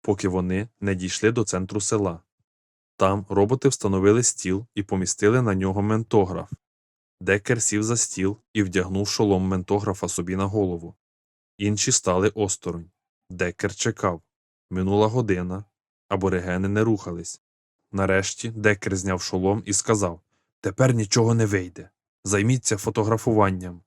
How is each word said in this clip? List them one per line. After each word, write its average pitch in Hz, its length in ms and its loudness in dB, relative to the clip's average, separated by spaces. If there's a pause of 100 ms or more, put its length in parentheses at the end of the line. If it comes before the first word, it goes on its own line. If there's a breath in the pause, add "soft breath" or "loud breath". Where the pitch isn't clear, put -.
поки 101 280 -2
вони 92 400 -2 (120)
не 98 140 -2
дійшли 92 380 0
до 117 120 0
центру 92 360 -4
села. 98 400 -2 (760)
Там 98 320 2
роботи 104 400 2
встановили 101 540 4
стіл 95 520 -2
і 104 80 -4
помістили 101 600 2
на 107 120 2
нього 95 280 0
ментограф. 101 720 0 (680)
Декер 101 420 0
сів 107 200 0
за 113 140 0
стіл 98 400 -2 (160)
і 107 100 0
вдягнув 92 460 -2
шолом 98 340 2
ментографа 95 680 -2
собі 90 280 -4
на 95 80 0
голову. 92 500 -2 (640)
Інші 104 340 0
стали 95 360 2
осторонь. 87 600 -4 (400)
Декер 92 440 -4
чекав. 98 480 -4 (480)
Минула 95 360 2
година. 98 580 -2 (440)
Аборигени 92 600 0
не 104 160 2
рухались. 87 580 -4 (500)
Нарешті 95 580 0
Декер 104 460 0
зняв 92 260 -2
шолом 95 440 0
і 101 60 -4
сказав: 95 480 0 (400)
«Тепер 127 340 2
нічого 113 400 2
не 113 120 2
вийде. 92 440 -4 (340)
Займіться 104 520 0
фотографуванням. 101 1120 0